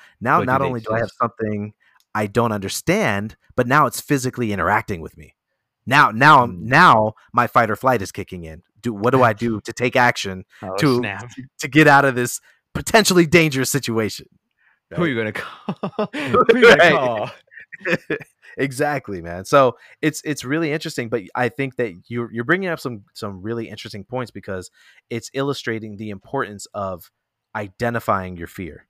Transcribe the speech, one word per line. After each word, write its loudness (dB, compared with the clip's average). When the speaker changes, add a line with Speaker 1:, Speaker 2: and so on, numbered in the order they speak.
Speaker 1:
Now, 2
Speaker 2:
But -2
do -2
Speaker 1:
not 2
Speaker 2:
they -2
Speaker 1:
only -4
do -6
I 0
have -2
Speaker 2:
exist? -10
Speaker 1:
something -4
I -2
don't 0
understand, -2
but 0
now 4
it's -6
physically -2
interacting -2
with -16
me. -20
Now, 4
now 8
I'm, -4
Speaker 2:
Hmm. -10
Speaker 1:
now 6
my 2
fight 2
or -2
flight 0
is -8
kicking -12
in. -16
Do, -4
what -2
do 4
I 4
do -4
Speaker 2:
<laughs> -16
Speaker 1:
to -10
take -2
action 0
Speaker 2:
Oh, -10
Speaker 1:
to, 2
Speaker 2:
snap. -8
Speaker 1:
to -8
get 4
out 8
of 0
this -4
potentially 4
dangerous 2
situation? -4
Speaker 2:
Who -14
are -2
Speaker 1:
Right? 0
Speaker 2:
you -2
gonna -4
call? -8
<laughs> -
Who -2
are 0
you 0
gonna 10
Speaker 1:
Right. 8
Speaker 2:
call? -2
Speaker 1:
<laughs> -4
Exactly, -4
man. -10
So 4
it's, -2
it's -6
really -2
interesting, -8
but -4
I 0
think -8
that -4
you're, -6
you're -4
bringing -2
up -6
some, -10
some -12
really -8
interesting -14
points -8
because -10
it's -8
illustrating -6
the -10
importance -8
of -8
identifying -4
your -10
fear -14